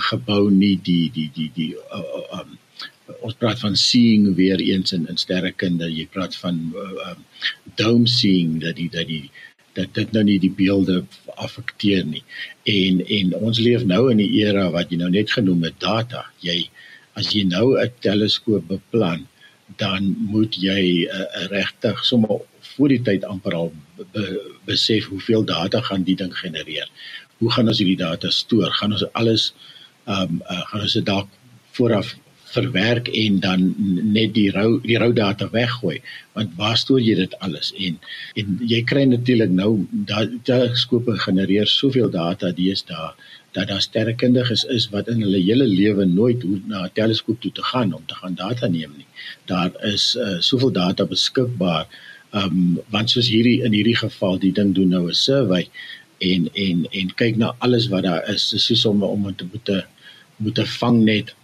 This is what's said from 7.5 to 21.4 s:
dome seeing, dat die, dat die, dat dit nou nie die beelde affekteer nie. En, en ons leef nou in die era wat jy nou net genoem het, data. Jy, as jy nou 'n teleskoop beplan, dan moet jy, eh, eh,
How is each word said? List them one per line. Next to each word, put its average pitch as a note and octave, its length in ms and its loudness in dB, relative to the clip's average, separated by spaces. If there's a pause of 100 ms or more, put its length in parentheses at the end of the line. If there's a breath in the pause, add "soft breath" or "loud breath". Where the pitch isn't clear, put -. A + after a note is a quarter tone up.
dome A#2 320 4
seeing, F2+ 540 2
dat E2 140 -6
die, E2+ 140 -4
dat E2 160 -6
die, D2 240 -10 (440 loud breath)
dat F#2 200 -6
dit G#2+ 180 -4
nou A2 120 2
nie G2+ 140 4
die F#2 140 2
beelde F#2+ 500 2 (320)
affekteer - 720 -4
nie. D2+ 180 -8 (460 loud breath)
En, F#2+ 340 2 (160)
en F2+ 160 0
ons A#2 240 -2
leef A#2 260 4
nou G#2 260 4
in G#2+ 100 4
die G2+ 100 2 (140)
era G2 260 2
wat E2 200 -2
jy E2+ 100 -2
nou F2+ 100 0
net G#2+ 220 0
genoem F#2 360 2
het, - 120 -12
data. A2+ 440 -2 (160)
Jy, E3+ 280 -4 (480 loud breath)
as G#2 160 -4
jy G#2 160 0
nou A2 320 2
'n A2 200 -2
teleskoop G2+ 680 0
beplan, F#2 580 -2 (500 soft breath)
dan G2 420 -2
moet A2 360 0
jy, F#2 500 2
eh, F#2+ 160 -6
eh, - 300 -8